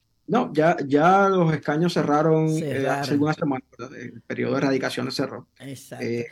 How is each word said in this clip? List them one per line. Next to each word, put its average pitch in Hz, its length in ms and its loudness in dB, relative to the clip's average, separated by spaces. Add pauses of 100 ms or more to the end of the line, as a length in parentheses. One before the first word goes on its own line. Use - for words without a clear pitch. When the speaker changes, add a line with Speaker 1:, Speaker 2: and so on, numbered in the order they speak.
(260)
Speaker 1:
No, 165 260 0
ya, 156 320 4
ya 175 440 4
los 180 260 2
escaños 156 380 0
cerraron, 156 560 2
eh, 156 120 0
Speaker 2:
Cerraron. 135 400 -2
Speaker 1:
hace 147 120 -2
algunas 151 240 2
semanas, 135 320 -4 (100)
¿verdad? 123 220 -14
El 120 220 -14
periodo 120 320 -4
de 135 40 0
erradicaciones 131 560 -2
cerró. 113 320 -6 (140)
Speaker 2:
Exacto. 123 440 -14
Speaker 1:
Eh, 117 280 -4